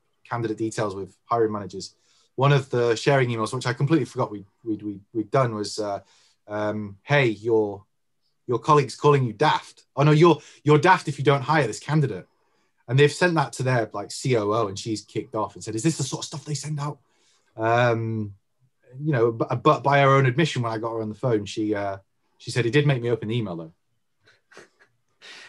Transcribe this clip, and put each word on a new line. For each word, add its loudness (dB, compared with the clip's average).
candidate -6
details -4
with -12
hiring 0
managers. -10
One 4
of 0
the 2
sharing 2
emails, -4
which -6
I 0
completely 0
forgot -4
we, -12
we, -4
we, -10
we'd -6
done, 2
was, -6
uh, -6
um, -6
"Hey, 2
your, -2
your -2
colleague's 2
calling 4
you -4
daft. -2
Oh 0
no, 6
you're, 6
you're 6
daft 4
if -6
you -6
don't 4
hire 2
this -8
candidate." -2
And 2
they've 6
sent 2
that 0
to -6
their, 0
like, -8
C -2
O 0
O, 0
and -8
she's -6
kicked -10
off -6
and -18
said, -8
"Is -6
this 0
the -4
sort -8
of -10
stuff -12
they -8
send -8
out?" -8
Um, 0
you -2
know, 2
but, -4
but 4
by 4
her 6
own 6
admission, 0
when -4
I -4
got -4
her -4
on -6
the -8
phone, 0
she, -4
uh, -4
she -14
said, -2
"It -2
did 2
make 0
me -2
open -4
the -2
email -4
though." -14